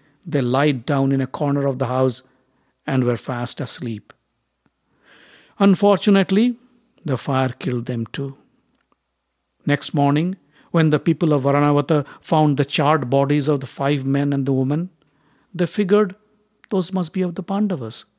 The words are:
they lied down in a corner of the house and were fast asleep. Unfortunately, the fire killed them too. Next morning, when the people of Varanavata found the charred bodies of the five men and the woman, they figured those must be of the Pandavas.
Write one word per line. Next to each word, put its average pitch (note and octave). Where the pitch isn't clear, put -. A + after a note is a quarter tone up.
they D3
lied B2+
down C3+
in C3+
a C3
corner C#3+
of C3
the B2+
house C3
and C3
were A#2+
fast A#2+
asleep. A#2
Unfortunately, G3+
the C3
fire C3
killed B2
them A2+
too. C3+
Next -
morning, D3
when D#3+
the D3
people D#3+
of C#3
Varanavata C#3+
found D3+
the C#3
charred C#3+
bodies C#3
of D3
the C3+
five C#3
men C#3
and C#3
the C#3
woman, C#3+
they E3+
figured G3+
those F#3
must F3+
be F#3
of F3
the F#3
Pandavas. F#3+